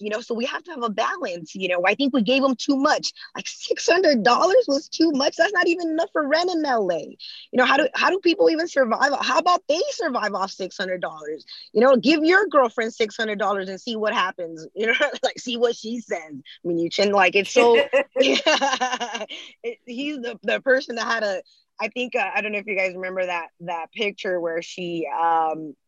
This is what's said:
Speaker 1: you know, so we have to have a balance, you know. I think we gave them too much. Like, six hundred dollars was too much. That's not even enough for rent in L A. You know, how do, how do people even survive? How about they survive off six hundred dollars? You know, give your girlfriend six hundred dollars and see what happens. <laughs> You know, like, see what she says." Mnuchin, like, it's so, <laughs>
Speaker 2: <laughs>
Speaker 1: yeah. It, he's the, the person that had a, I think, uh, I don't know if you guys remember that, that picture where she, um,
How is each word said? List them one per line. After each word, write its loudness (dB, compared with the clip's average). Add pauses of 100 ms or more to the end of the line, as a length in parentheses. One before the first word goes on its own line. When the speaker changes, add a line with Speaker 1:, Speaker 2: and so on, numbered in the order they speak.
Speaker 1:
you -8
know, -4
so -6
we -4
have -6
to -14
have -10
a -2
balance, -6
you -4
know. 0
I 2
think 0
we 2
gave 2
them 2
too 0
much. 0 (240)
Like, -12
six -6
hundred 4
dollars 6
was 0
too 2
much. 0
That's 2
not 2
even 0
enough -2
for 0
rent 2
in -2
L 2
A. -6 (360)
You -2
know, 6
how 4
do, 0
how 2
do 0
people 4
even 0
survive? 2
How 0
about 2
they 0 (100)
survive -2
off -2
six -10
hundred -6
dollars? -8 (280)
You 2
know, 8
give 4
your 4
girlfriend 2
six -4
hundred -4
dollars -2
and -10
see -8
what -2
happens. -4
<laughs> -20
You -2
know, 2 (280)
like, -2
see -6
what 0
she -8
says." -8 (320)
Mnuchin, 0
like, 4
it's 0
so, 6
<laughs> 2
Speaker 2:
<laughs> -2
Speaker 1:
yeah. 0 (380)
It, -8
he's -8
the, -8
the 0
person 2
that -4
had 0
a, -2 (400)
I -2
think, -6
uh, 0
I -2
don't -4
know -2
if -10
you -4
guys 0
remember -4
that, -4 (120)
that -8
picture -4
where -4
she, -8 (100)
um, 0 (140)